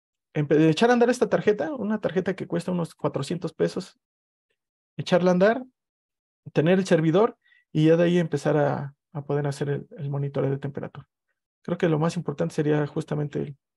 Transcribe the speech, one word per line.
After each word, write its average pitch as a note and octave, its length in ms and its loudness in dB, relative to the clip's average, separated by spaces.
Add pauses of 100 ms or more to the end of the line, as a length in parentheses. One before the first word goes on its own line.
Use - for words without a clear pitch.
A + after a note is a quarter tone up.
(320)
empe-, D#3+ 380 4
echar A3+ 200 4
a - 20 6
andar A#3+ 180 4
esta A#3+ 180 0
tarjeta, G#3 460 0
una G#3+ 260 -4
tarjeta F#3 360 -4
que - 100 -10
cuesta E3+ 240 -6
unos F3 240 -4
cuatrocientos D#3 580 -6
pesos, - 460 -4 (960)
echarla F3+ 360 2
a - 20 4
andar, A3 300 2 (880)
tener E3+ 260 2
el F#3+ 80 -2
servidor E3+ 500 2 (360)
y D#3 140 4
ya E3 100 6
de F3 80 4
ahí F3 140 2
empezar D#3 380 0
a, C#3 380 -2 (180)
a C#3+ 120 -10
poder C#3+ 240 -2
hacer C#3 200 -6
el, C#3+ 200 -6 (100)
el C#3+ 120 -8
monitoreo C#3 420 -4
de C#3 60 -4
temperatura. - 500 -12 (540)
Creo E3+ 140 -4
que F3 120 0
lo D#3 100 2
más E3 180 0
importante E3 380 -6
sería D3+ 320 0
justamente D3 540 -6
el, C#3+ 160 -8 (200)